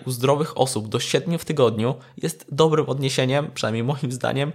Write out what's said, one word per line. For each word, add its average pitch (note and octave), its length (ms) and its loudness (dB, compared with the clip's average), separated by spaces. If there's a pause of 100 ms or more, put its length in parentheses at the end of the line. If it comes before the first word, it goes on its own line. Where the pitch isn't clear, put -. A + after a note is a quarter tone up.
u C3 60 -2
zdrowych C#3 460 0
osób A2 300 0
do A2+ 120 -2
siedmiu E3+ 380 0
w - 80 -12
tygodniu B2 500 2 (220)
jest - 340 -8
dobrym D3+ 380 4
odniesieniem, C3+ 640 0
przynajmniej A2+ 300 -2
moim C3 280 -2
zdaniem, B2+ 440 -2